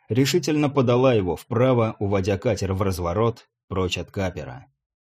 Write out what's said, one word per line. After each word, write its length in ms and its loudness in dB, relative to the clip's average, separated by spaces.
решительно 600 2
подала 440 2
его 220 0
вправо, 640 0
уводя 380 0
катер 360 -2
в 80 -2
разворот, 680 -2
прочь 280 -2
от 140 -10
капера. 560 -8